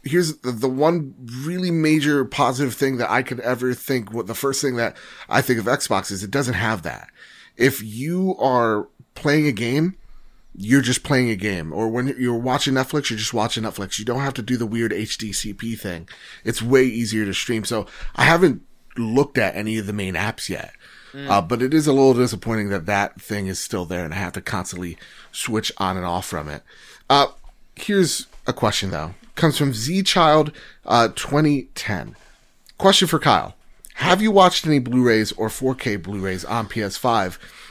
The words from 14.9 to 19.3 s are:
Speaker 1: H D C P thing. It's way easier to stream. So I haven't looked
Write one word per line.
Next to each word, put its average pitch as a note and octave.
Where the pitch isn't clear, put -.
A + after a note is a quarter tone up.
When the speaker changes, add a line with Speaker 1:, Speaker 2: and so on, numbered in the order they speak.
Speaker 1:
H G#2
D G#2+
C G2+
P A#2
thing. F2
It's A2+
way C3
easier A2
to G2
stream. A2
So G#2+
I A#2+
haven't E3
looked A#2+